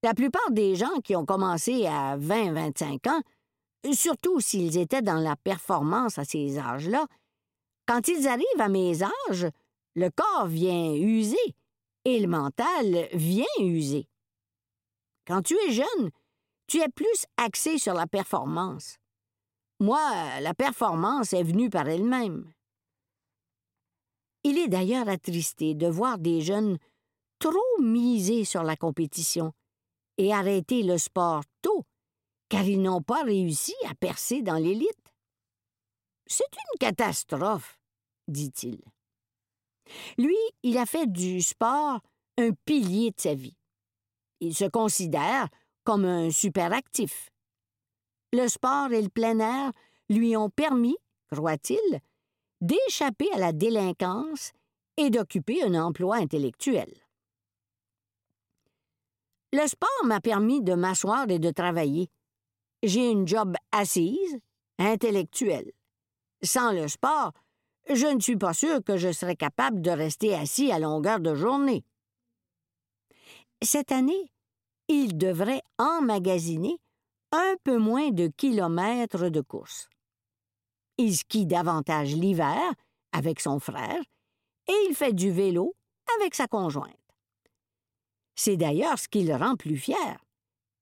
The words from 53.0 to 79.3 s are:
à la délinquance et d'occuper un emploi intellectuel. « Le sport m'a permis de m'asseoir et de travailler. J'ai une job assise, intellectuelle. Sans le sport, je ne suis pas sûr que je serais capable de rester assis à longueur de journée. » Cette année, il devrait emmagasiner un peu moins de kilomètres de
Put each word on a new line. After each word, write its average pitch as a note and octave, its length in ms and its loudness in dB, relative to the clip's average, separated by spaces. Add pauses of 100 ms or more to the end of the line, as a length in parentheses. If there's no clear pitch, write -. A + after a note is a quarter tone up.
à G#3+ 60 -2
la F3 120 2
délinquance G3+ 1000 -2 (420)
et C#4+ 140 2
d'occuper A3 540 0
un G3 100 2
emploi E3+ 420 0
intellectuel. « D3+ 760 -2 (2500)
Le D4 160 2
sport A4+ 380 -2
m'a G#3+ 160 2
permis A3+ 400 2
de F#3 120 2
m'asseoir F#3+ 560 0
et F3+ 100 0
de E3 120 0
travailler. E3+ 580 -2 (720)
J'ai A#3 300 2
une G3 160 2
job F#3+ 280 0 (160)
assise, A3 680 0 (400)
intellectuelle. G3+ 920 0 (680)
Sans A#3 300 2
le E3 160 0
sport, C4 460 0 (540)
je C#4+ 200 4
ne C#4 120 2
suis A3+ 180 0
pas F3+ 160 0
sûr C#4+ 300 0
que G3 140 0
je F3 140 0
serais F3 240 -4
capable G#3+ 460 -2
de E3+ 100 2
rester D#3+ 420 0
assis F#3 380 0
à E3+ 80 2
longueur D#3 400 0
de D#3+ 160 0
journée. » A#3+ 500 0 (1800)
Cette C#4+ 300 0
année, C#4 400 0 (560)
il C4 300 2
devrait F#3 440 0 (160)
emmagasiner G3+ 1000 0 (520)
un F#4 320 2
peu B3+ 140 2
moins A#3+ 340 2
de F3 160 2
kilomètres G3 1000 0
de D#3 120 0